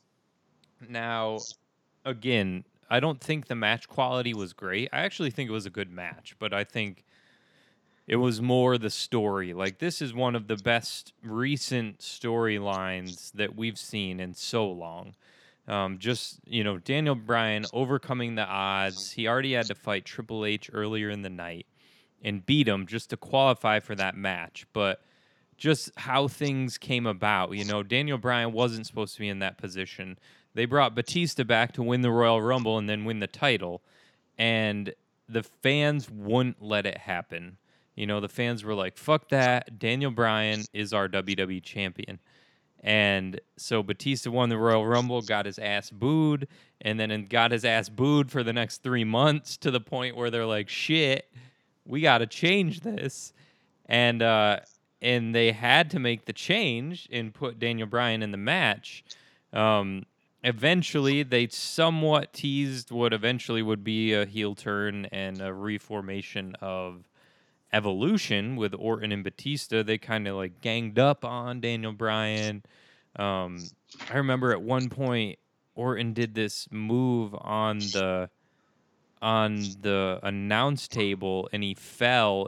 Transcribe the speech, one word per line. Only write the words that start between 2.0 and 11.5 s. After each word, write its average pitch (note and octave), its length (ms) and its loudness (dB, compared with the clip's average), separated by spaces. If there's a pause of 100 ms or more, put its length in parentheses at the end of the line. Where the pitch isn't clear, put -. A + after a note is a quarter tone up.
again, A2 600 0 (260)
I B2 100 4
don't D3 200 -2
think D#3 260 -4
the B2+ 80 -6
match A2+ 340 0
quality B2+ 460 0
was G2 180 -6
great. G2 400 -4
I C3 80 -2
actually F3 300 -2
think B2+ 180 -6
it A2 60 -6
was G#2+ 100 -6
a G2 60 -10
good G2 200 -8
match, F2 480 -14
but G#2+ 140 -4
I G2+ 120 0
think G2+ 400 -6 (1000)
it A2+ 100 0
was A#2+ 260 2
more B2 340 4
the A2 140 -2
story. G2 640 -2
Like, G2 240 -4
this E3 240 -4
is B2+ 100 -8
one B2 220 0
of G#2+ 140 -6
the A2 80 -2
best A#2 680 -2
recent A#2 800 -2